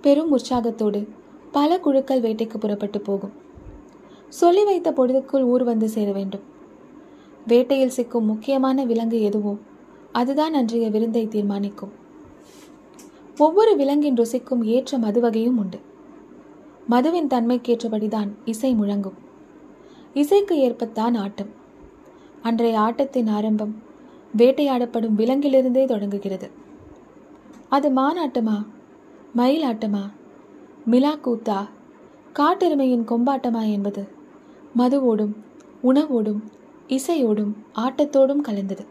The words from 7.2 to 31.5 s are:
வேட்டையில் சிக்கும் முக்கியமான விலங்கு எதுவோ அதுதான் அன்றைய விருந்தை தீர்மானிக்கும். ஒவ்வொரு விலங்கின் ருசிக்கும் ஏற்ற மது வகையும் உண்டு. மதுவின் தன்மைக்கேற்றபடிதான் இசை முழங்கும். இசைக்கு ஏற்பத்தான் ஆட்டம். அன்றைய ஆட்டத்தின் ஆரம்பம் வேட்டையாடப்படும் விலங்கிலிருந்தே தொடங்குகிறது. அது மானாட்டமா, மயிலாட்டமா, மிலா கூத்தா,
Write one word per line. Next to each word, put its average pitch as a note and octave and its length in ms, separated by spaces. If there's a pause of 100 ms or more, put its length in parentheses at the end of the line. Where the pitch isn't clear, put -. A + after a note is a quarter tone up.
வேட்டையில் B3 500
சிக்கும் A#3+ 280
முக்கியமான C4 600
விலங்கு A3+ 360
எதுவோ G#3 360 (560)
அதுதான் C#4 420
அன்றைய A#3 340
விருந்தை A3 400
தீர்மானிக்கும். G3+ 680 (1400)
ஒவ்வொரு F4+ 380
விலங்கின் C#4+ 380
ருசிக்கும் A#3 500
ஏற்ற B3+ 340
மது A3 220
வகையும் A#3 380
உண்டு. F#3 200 (1120)
மதுவின் D4+ 360
தன்மைக்கேற்றபடிதான் A3+ 1000 (160)
இசை A#3 300
முழங்கும். G3+ 520 (880)
இசைக்கு F#4+ 420
ஏற்பத்தான் A#3 580
ஆட்டம். G3+ 420 (840)
அன்றைய A3+ 380
ஆட்டத்தின் A#3 460
ஆரம்பம் G#3+ 560 (540)
வேட்டையாடப்படும் A#3+ 800
விலங்கிலிருந்தே C4 680
தொடங்குகிறது. G3+ 680 (1160)
அது C#4+ 220
மானாட்டமா, B3+ 760 (680)
மயிலாட்டமா, A#3 680 (880)
மிலா C4 220 (120)
கூத்தா, A3 440 (640)